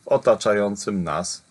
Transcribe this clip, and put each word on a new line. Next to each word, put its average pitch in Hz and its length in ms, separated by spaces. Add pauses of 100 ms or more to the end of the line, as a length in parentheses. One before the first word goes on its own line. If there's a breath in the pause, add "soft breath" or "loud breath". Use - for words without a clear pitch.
w - 40
otaczającym 104 960
nas 82 460